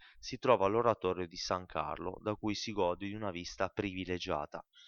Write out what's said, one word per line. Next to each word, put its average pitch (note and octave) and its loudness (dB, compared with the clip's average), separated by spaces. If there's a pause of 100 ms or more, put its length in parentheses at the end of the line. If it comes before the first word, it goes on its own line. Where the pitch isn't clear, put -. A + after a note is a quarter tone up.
(200)
si - -8
trova G#2+ 6
l'oratorio G2+ 2
di F2 -12
San F#2 -2
Carlo, D#2 -4
da G#2+ -2
cui G#2+ -2
si - -6
gode F#2 0
di G2 -6
una G#2+ -4
vista F2 -2
privilegiata. F2+ -2 (240)